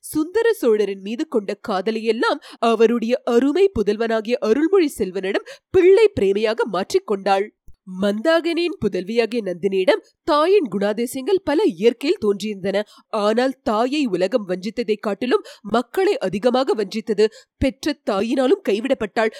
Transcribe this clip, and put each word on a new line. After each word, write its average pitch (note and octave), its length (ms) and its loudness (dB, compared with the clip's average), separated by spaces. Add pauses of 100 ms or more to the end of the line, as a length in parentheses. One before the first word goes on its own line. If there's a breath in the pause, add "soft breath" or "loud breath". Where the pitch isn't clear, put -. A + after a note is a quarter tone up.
சுந்தர F4+ 480 -2
சோழரின் G3+ 520 0
மீது A#3+ 220 -6
கொண்ட G3+ 360 -4
காதலையெல்லாம் A3 800 -2 (220 loud breath)
அவருடைய A3+ 500 2 (140)
அருமை C#4 440 2
புதல்வனாகிய A3 680 -2
அருள்மொழி D4+ 500 2
செல்வனிடம் F#3+ 560 -4 (240 loud breath)
பிள்ளை F#4+ 400 6
பிரேமையாக A3 580 0
மாற்றிக்கொண்டாள். G3 580 -2
வளர்த்தாள். G3 260 0 (340)
மந்தாகினியின் D4+ 920 -2
புதல்வியாகிய A3 600 -2
நந்தினியிடம் F#3+ 600 0 (260 soft breath)
தாயின் E4 400 4
குணாதிசயங்கள் A#3 760 -2
பல D4 160 0 (100)
இயற்கையில் A#3 500 0
தோன்றியிருந்தன. G3 580 -2 (360 soft breath)
ஆனால் A3 400 0 (100)
தாயை B3+ 440 0
உலகம் F#3+ 400 -2
வஞ்சித்ததை G#3 500 -4
காட்டிலும் B3 480 -2 (220 loud breath)
மக்களை F4 520 0
அதிகமாக A#3+ 560 0
வஞ்சித்தது. G#3+ 520 0 (320 loud breath)
பெற்ற C#4 340 -2 (120)
தாயினாலும் B3+ 580 0
கைவிடப்பட்டாள். A3+ 760 -2